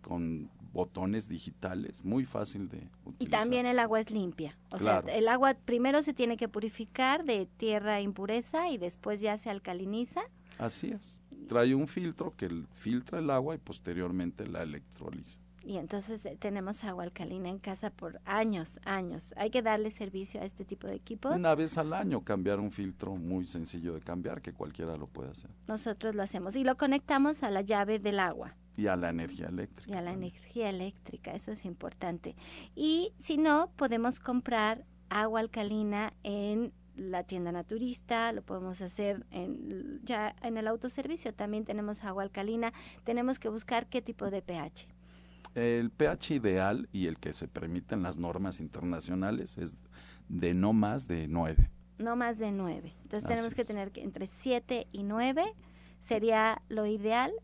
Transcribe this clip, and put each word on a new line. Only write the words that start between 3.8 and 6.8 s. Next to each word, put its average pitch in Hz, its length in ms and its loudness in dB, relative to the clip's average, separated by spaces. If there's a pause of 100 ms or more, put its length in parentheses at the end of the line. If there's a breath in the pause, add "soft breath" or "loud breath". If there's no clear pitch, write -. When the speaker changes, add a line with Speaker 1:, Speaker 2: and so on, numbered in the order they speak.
Speaker 2:
agua 220 180 4
es 220 140 -2
limpia, 180 440 -4 (140)
o 185 80 -8
sea, 196 240 6
Speaker 1:
Claro. - 60 -6
Speaker 2:
el 214 180 4
agua 254 280 6
primero 262 500 4
se 302 100 0
tiene 233 220 2
que 226 120 0
purificar 233 760 0